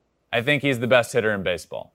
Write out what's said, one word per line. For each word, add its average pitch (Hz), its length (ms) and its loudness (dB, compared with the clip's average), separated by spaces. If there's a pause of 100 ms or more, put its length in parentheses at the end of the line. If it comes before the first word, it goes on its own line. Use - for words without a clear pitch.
(320)
I 120 100 0
think 139 200 0
he's 139 160 0
the 123 80 -2
best 120 260 2
hitter 110 200 2
in 98 100 -2
baseball. 85 520 -6